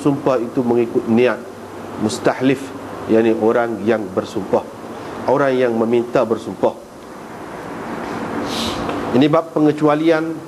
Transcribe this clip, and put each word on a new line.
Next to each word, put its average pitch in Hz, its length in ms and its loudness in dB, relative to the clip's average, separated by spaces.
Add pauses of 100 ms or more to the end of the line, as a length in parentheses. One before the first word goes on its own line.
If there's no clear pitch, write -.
sumpah 139 400 2
itu 120 240 -2
mengikut 120 400 2
niat 113 320 4 (640)
mustahlif, 131 640 0 (400)
yakni 110 320 4
orang 113 480 2
yang 110 160 2
bersumpah, 98 640 -2 (640)
orang 135 240 4
yang 123 240 2
meminta 117 480 2
bersumpah." 110 560 -2 (2250)
Ini 147 160 6
bab 165 240 2
pengecualian 156 800 2 (120)